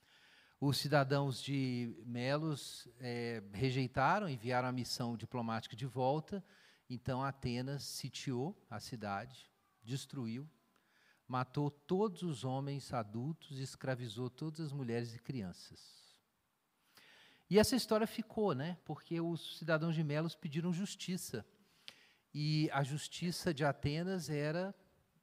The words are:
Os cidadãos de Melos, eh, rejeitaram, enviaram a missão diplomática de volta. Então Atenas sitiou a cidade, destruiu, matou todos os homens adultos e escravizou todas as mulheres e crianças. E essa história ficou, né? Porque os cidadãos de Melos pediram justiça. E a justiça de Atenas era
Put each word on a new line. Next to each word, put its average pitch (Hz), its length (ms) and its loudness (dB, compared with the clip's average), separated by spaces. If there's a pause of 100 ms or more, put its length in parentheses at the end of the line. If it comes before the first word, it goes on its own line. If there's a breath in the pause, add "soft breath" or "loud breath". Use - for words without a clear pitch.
(600 loud breath)
Os 139 180 4
cidadãos 139 680 2
de 127 600 0
Melos, 135 840 -2 (120)
eh, 120 440 -4 (100)
rejeitaram, 135 720 4
enviaram 123 400 2
a 127 60 0
missão 120 420 -2
diplomática 113 600 -4
de 131 100 -4
volta. 139 580 0 (460 loud breath)
Então 127 340 -2
Atenas 131 600 -2
sitiou 135 840 -4
a 110 120 -8
cidade, 107 720 -6 (340)
destruiu, 131 680 -6 (760 soft breath)
matou 131 460 0
todos 185 520 0
os 135 200 -2
homens 135 500 -2
adultos 123 640 -4
e 135 60 -4
escravizou 123 640 -4
todas 156 300 -6
as 147 140 -4
mulheres 120 420 -2
e 117 40 -14
crianças. - 1000 -10 (1300 loud breath)
E 185 80 6
essa 214 160 10
história 226 320 4
ficou, 208 480 0
né? 160 300 -2
Porque 165 380 -4
os 170 360 -2
cidadãos 160 380 2
de 165 80 4
Melos 151 320 0
pediram 165 380 -2
justiça. 180 720 -4 (880 loud breath)
E 151 400 4
a 139 100 4
justiça 160 720 -2
de 147 100 0
Atenas 151 640 0
era 156 460 0 (480)